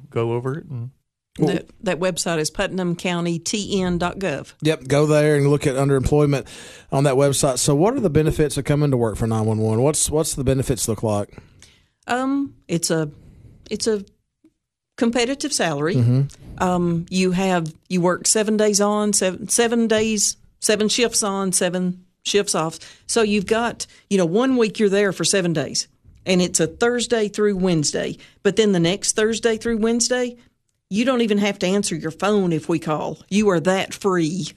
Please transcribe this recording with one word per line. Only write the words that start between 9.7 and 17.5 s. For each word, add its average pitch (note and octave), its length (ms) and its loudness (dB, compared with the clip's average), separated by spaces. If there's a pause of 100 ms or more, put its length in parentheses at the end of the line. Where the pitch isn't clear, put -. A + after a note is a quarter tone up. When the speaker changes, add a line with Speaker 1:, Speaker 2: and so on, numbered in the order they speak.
Speaker 2:
What's, D3 280 0
what's D#3 240 -2
the C#3+ 120 -6
benefits C3 420 0
look A2 160 -4
like? G#2 340 -2 (680)
Speaker 3:
Um, C4+ 480 -2 (140)
it's E3+ 200 -2
a, D#3+ 220 0 (580)
it's - 160 -6
a G#3+ 200 -2 (920)
competitive B3+ 560 -2
salary. D#3+ 420 -2
Speaker 2:
Mm-hmm. B2+ 680 0
Speaker 3:
Um, F3 460 0
you F#3 220 0
have, F3+ 420 0 (160)